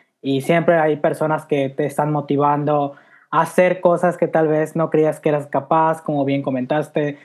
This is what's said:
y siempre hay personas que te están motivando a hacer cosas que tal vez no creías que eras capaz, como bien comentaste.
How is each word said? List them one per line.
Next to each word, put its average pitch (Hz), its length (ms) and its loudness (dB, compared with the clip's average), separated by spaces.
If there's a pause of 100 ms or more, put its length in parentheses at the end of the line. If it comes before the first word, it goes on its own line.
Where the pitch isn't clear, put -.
(200)
y 135 220 -2
siempre 170 380 2
hay 156 160 2
personas 151 500 -2
que 139 240 -2
te 147 160 -4
están 147 260 -2
motivando 147 840 0 (340)
a 151 120 0
hacer 180 380 2
cosas 175 380 2
que 165 100 0
tal 160 200 2
vez 156 280 0
no 156 140 -2
creías 156 300 0
que 160 100 0
eras 147 160 0
capaz, 160 560 0
como 143 240 -2
bien 139 160 -2
comentaste. 147 840 -4